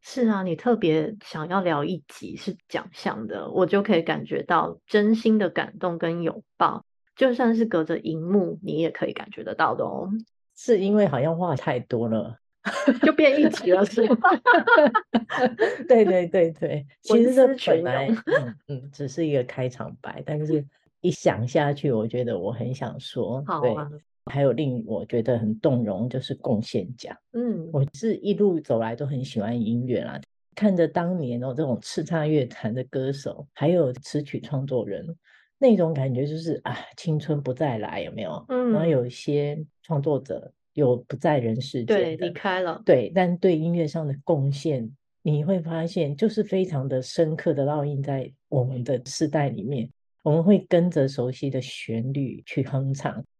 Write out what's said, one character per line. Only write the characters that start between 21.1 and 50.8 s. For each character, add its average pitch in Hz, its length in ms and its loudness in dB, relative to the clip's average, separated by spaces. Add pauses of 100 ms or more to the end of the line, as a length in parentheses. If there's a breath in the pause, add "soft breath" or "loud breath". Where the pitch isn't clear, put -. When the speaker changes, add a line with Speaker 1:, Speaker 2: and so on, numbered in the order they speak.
Speaker 2:
下 143 240 2
去， 143 180 -2
我 113 160 2
觉 123 180 -4
得 113 140 -2
我 95 140 -4
很 123 220 -6
想 - 260 -10
说， 123 480 -6
Speaker 1:
好 160 140 -4 (120)
啊。 147 160 -6
Speaker 2:
对。 147 100 -16 (260)
还 139 160 -2
有 139 100 4
令 123 340 -2
我 107 200 -6
觉 117 180 -2
得 120 160 0
很 110 200 -2
动 123 240 0
容， 104 240 -2
就 135 120 -6
是 - 160 -8
贡 107 260 -2
献 104 240 -4 (120)
奖。 - 180 -16 (160)
Speaker 1:
嗯。 214 400 -6
Speaker 2:
我 139 120 0 (100)
是 220 240 -2
一 202 160 -2
路 180 260 2
走 127 180 -2
来 113 160 -2
都 143 120 -6
很 131 180 -4
喜 120 160 -6
欢 117 200 -2
音 120 280 -2
乐 110 160 -2
啦， 65 160 -10 (340)
看 202 220 2
着 170 100 4
当 175 320 -2
年 120 240 -4
哦， 127 140 -6
这 156 80 -2
种 123 180 -2
叱 - 240 -8
咤 156 220 -2
乐 151 180 2
坛 - 280 -6
的 127 100 -6
歌 131 280 -4
手， - 420 -10
还 143 160 0
有 165 240 2
词 143 280 -6
曲 143 200 -8
创 135 260 -6
作 123 180 -2
人， 98 220 -10 (500 soft breath)
那 240 200 6
种 165 160 2
感 135 200 -2
觉 135 140 -2
就 156 100 -6
是， 165 280 -4
啊， 127 120 -6 (200 loud breath)
青 156 200 -2
春 147 240 -2
不 131 120 -4
再 127 240 -2
来， 98 240 -8
有 78 100 -10
没 107 100 -10
有？ - 280 -10
Speaker 1:
嗯。 247 240 0
Speaker 2:
然 156 80 4
后 165 40 0
有 135 200 2
一 123 40 -8
些 147 560 -4 (160)
创 156 180 -2
作 139 200 0
者 - 320 -10 (220)
有 127 220 4
不 - 200 -10
在 151 240 2
人 113 200 -2
世 127 240 -6
间 - 40 -6
的。 214 80 2
Speaker 1:
对， 165 220 0
离 175 140 -6
开 185 300 -4
了。 170 240 -6
Speaker 2:
对， 127 300 4
但 180 220 2
对 175 200 2
音 165 160 0
乐 170 140 0
上 156 200 -4
的 139 160 -4
贡 143 280 0
献， 139 360 -4 (360)
你 151 200 0
会 185 160 0
发 165 280 -4
现 147 280 -2
就 214 140 0
是 214 140 -2
非 190 200 0
常 139 240 -4
的 131 140 -2
深 160 340 0
刻 165 160 -2
的 139 140 0
烙 147 180 -2
印 139 200 -4
在 139 280 -6 (160)
我 131 160 0
们 127 200 -4
的 123 220 -2
世 - 220 -4
代 143 220 0
里 113 140 -6
面。 123 260 -4 (320)
我 156 80 -2
们 160 140 2
会 196 160 6 (100)
跟 175 220 4